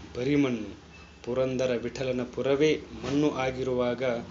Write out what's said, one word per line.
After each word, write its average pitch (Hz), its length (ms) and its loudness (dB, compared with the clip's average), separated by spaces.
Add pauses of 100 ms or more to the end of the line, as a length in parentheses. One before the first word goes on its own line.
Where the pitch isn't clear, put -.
(180)
ಬರೀ 135 180 2
ಮಣ್ಣು. 123 320 2 (580)
ಪುರಂದರ 127 580 2
ವಿಠಲನ 123 400 -2
ಪುರವೇ 139 520 2
ಮಣ್ಣು 143 560 0
ಆಗಿರುವಾಗ 127 720 0 (280)